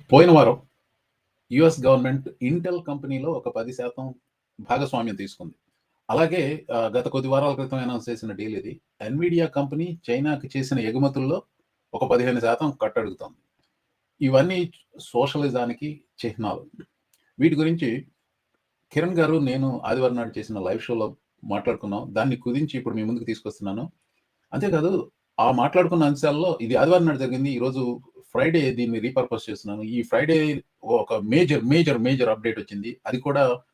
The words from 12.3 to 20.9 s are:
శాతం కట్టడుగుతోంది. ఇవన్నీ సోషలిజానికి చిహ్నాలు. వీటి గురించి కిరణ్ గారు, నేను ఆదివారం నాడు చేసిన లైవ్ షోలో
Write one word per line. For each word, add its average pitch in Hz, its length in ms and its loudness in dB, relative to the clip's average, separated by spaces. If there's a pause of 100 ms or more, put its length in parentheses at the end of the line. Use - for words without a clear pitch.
శాతం 117 320 0 (100)
కట్టడుగుతోంది. 110 540 -6 (880)
ఇవన్నీ 170 460 2 (280)
సోషలిజానికి 135 1000 -4 (260)
చిహ్నాలు. - 580 -8 (540)
వీటి 160 180 4
గురించి 156 500 -2 (840)
కిరణ్ 170 260 0
గారు, 160 200 4
నేను 135 460 0
ఆదివారం 127 320 0
నాడు 113 220 -6
చేసిన 104 200 -8
లైవ్ 95 220 -4
షోలో 110 360 -4 (280)